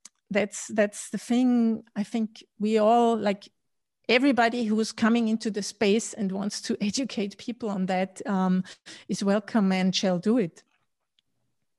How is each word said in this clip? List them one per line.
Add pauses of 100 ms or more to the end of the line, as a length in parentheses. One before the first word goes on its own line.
(320)
that's,
that's
the
thing. (140)
I
think (140)
we
all,
like, (580)
everybody
who
is
coming
into
the
space
and
wants
to
<laughs>
educate
people
on
that,
um, (460)
is
welcome
and
shall
do
it. (1160)